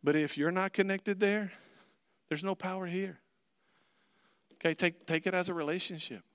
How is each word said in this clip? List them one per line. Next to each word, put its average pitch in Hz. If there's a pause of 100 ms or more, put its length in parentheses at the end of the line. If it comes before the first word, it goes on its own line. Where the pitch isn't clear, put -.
But 147
if 151
you're 151
not 185
connected 196
there, 202 (760)
there's 151
no 190
power 185
here. 185 (1400)
Okay, 165
take, 170
take 160
it 185
as 180
a 180
relationship. 160 (120)